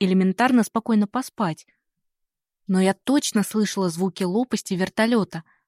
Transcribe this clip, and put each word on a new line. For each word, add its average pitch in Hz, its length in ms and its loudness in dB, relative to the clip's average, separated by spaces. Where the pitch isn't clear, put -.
элементарно 190 640 2
спокойно 220 420 0
поспать? 202 600 -6
Но 185 140 0
я 190 140 4
точно 254 500 0
слышала 202 440 -2
звуки 175 360 -4
лопасти 202 500 -4
вертолёта, 190 680 -2